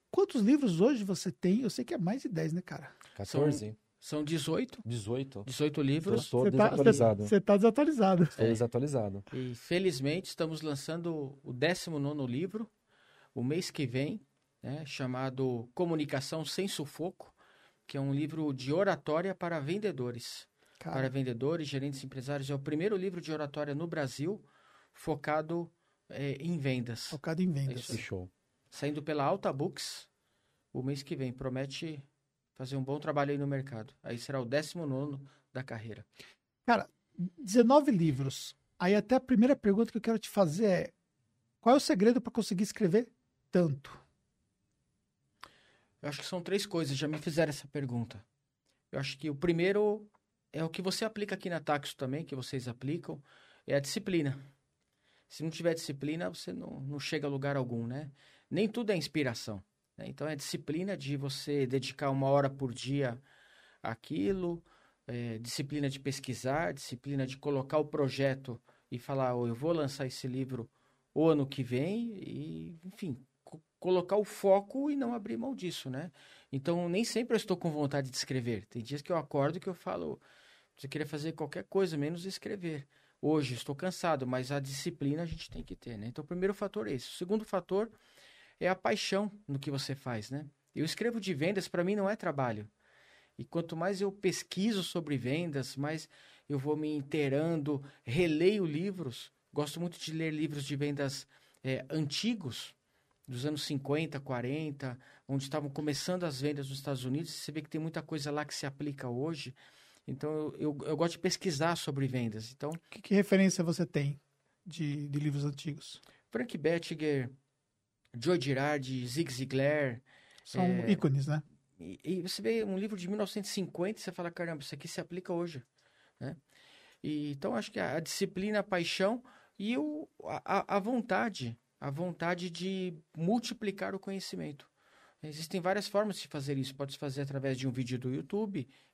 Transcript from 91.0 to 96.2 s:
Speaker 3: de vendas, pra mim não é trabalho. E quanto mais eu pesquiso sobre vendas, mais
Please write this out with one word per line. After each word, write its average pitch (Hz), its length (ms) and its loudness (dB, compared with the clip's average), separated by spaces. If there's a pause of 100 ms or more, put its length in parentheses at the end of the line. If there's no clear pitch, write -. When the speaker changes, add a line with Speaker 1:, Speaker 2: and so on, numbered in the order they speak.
Speaker 3:
de 185 140 -4
vendas, 175 340 0
pra 175 160 0
mim 196 120 2
não 196 140 2
é 220 60 -2
trabalho. 123 520 -2 (720)
E 123 60 -8
quanto 165 320 -4
mais 185 240 -2
eu 196 100 0
pesquiso 196 720 0
sobre 147 360 -2
vendas, 139 580 -2
mais 151 320 -4 (400)